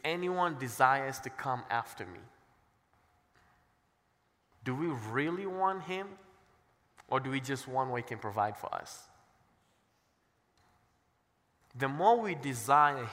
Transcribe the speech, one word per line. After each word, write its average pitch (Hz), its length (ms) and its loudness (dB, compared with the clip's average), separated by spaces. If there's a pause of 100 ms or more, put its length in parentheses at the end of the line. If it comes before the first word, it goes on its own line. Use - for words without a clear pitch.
anyone 175 540 0
desires 135 600 2
to 127 100 -8
come 127 400 -6
after 113 340 -4
me. 92 160 -16 (2500)
Do 127 100 -2
we 156 120 -2 (260)
really 165 340 0
want 190 380 0
him? 185 240 -6 (1000)
Or 131 120 2
do 131 100 -6
we 135 100 -2
just 131 280 -6
want 131 220 0
what 123 80 -2
he 120 40 -4
can 117 160 -8
provide 107 380 -2
for - 180 -6
us? - 280 -10 (2750)
The 135 120 0
more 185 300 6
we 208 160 0
desire 139 800 4